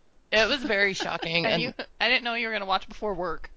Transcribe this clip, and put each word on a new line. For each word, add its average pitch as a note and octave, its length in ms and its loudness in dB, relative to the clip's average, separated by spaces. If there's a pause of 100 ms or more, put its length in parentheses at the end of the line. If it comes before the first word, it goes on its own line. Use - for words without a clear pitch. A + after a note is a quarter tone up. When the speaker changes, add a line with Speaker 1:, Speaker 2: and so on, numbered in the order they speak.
(320)
Speaker 1:
It G#3+ 160 6
was C4 140 0
very G3+ 320 2
Speaker 2:
<laughs> - 100 -4
Speaker 1:
shocking, E3 400 -2
Speaker 2:
And B2 100 2
Speaker 1:
and F3+ 80 2
Speaker 2:
you, A#3+ 120 -4 (260)
I A3 80 2
didn't B3 160 2
know A#3 100 -2
you A#3 140 -2
were A3+ 60 -6
gonna G3+ 100 -4
watch F#3+ 240 0
before G#3 260 -4
work. E3+ 420 -4